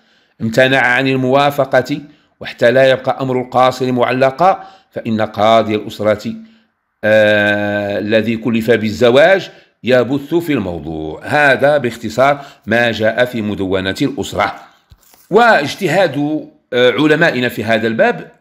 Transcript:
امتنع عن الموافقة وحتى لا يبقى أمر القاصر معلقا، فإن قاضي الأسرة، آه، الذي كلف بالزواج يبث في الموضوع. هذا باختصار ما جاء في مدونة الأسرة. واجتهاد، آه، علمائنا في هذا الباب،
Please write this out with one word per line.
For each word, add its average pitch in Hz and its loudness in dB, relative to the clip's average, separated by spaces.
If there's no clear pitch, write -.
امتنع 131 2
عن 123 2
الموافقة 135 0
وحتى 120 0
لا 131 4
يبقى 131 -2
أمر 127 -2
القاصر 127 0
معلقا، 131 0
فإن 110 -6
قاضي 110 2
الأسرة، 107 -4
آه، 104 2
الذي 110 -2
كلف 113 -2
بالزواج 123 2
يبث 127 0
في 165 -2
الموضوع. 80 -6
هذا 139 2
باختصار 123 -2
ما 117 0
جاء 110 0
في 120 -4
مدونة 95 -4
الأسرة. 101 -4
واجتهاد، 156 0
آه، 123 4
علمائنا 143 0
في 117 -6
هذا 113 0
الباب، 160 -2